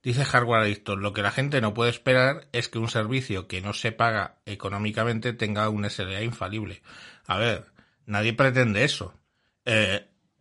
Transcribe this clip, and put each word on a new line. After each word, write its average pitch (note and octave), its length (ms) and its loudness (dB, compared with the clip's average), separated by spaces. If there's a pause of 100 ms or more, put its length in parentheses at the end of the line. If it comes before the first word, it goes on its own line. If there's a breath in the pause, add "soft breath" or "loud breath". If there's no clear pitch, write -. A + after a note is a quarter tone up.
Dice B2+ 200 2
Hardware A#2+ 380 4
Adicto, G#2 340 0
"Lo G2+ 180 -2
que G#2 100 -2
la G2+ 80 2
gente C#3+ 280 0
no G#2+ 140 2
puede A#2 160 2
esperar C3 640 2
es A#2+ 180 -4
que - 80 -8
un A2+ 100 -2
servicio A2+ 600 -2
que F#2 140 -8
no G2+ 120 -6
se - 180 -2
paga A2 540 0
económicamente A2 880 -2
tenga G#2+ 360 0
un G#2 160 -2
S G#2 180 -4
L F#2+ 120 -4
A G2+ 60 -4
infalible". G#2 640 -6 (420 soft breath)
A F#2 140 0
ver, A2+ 260 0 (400)
nadie G#2+ 280 0
pretende B2 500 4
eso. - 320 -4 (500)
Eh, G#2+ 400 2 (360)